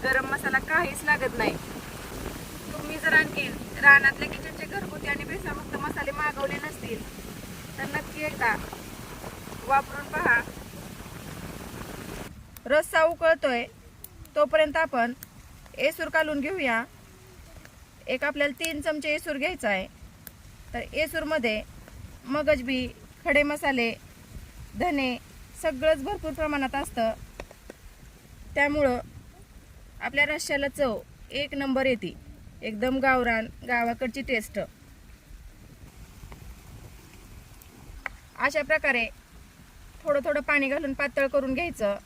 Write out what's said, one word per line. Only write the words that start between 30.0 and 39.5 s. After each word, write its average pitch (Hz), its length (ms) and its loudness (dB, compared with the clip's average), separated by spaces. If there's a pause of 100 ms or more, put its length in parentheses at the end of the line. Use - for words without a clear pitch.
आपल्या 277 240 2
रश्श्याला 294 420 0 (100)
चव 247 200 2 (340)
एक 277 240 -2
नंबर 269 300 2
येते. 240 280 2 (480)
एकदम 233 380 0
गावरान, 240 480 4 (200)
गावाकडची 240 540 0
टेस्ट. 214 380 -2 (3750)
अशा 285 220 2
प्रकारे 285 440 2 (1000)